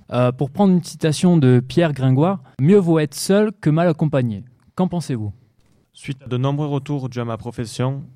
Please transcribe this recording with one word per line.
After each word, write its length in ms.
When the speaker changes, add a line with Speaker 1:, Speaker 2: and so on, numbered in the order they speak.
Speaker 1:
Euh, 180
pour 200
prendre 240
une 100
citation 520
de 220
Pierre 360
Gringoire, « 480
Mieux 180
vaut 220
être 140
seul 360
que 100
mal 180
accompagné ». 560
Qu'en 100
pensez-vous ? 460
Speaker 2:
Suite 300
à 60
de 80
nombreux 320
retours 400
dus 100
à 60
ma 120
profession 680